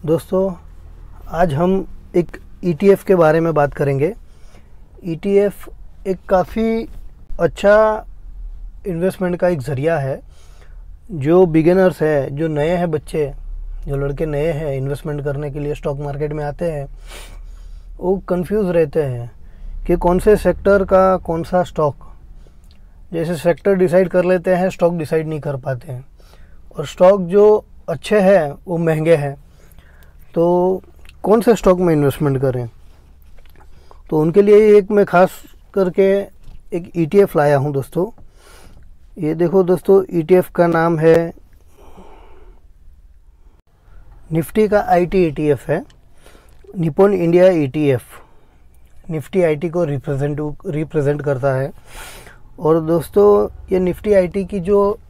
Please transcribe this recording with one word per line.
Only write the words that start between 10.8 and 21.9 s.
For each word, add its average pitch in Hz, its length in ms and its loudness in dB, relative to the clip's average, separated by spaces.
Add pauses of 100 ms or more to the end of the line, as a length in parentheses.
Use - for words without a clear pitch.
जो 170 360 2
beginners 165 560 2
हैं, 143 340 -2
जो 160 120 -4
नए 151 220 -2
हैं 175 200 -2
बच्चे, 151 440 -4 (540)
जो 139 80 -4
लड़के 143 300 -4
नए 151 260 -2
हैं 143 240 -4
investment 139 480 -8
करने 143 260 -6
के 147 100 -10
लिए 143 140 -6
stock 143 240 -6
market 147 340 -6
में 151 120 -6
आते 160 280 -6
हैं, 143 160 -8 (1080)
वो 180 320 -2
कंफ्यूज 185 400 -2
रहते 165 340 0
हैं 120 300 -6 (540)
कि 175 100 2
कौन 180 220 0
से 214 180 4
sector 196 480 2
का 190 320 4
कौन 165 260 -6
सा 180 200 0
stock। 156 340 -2 (1160)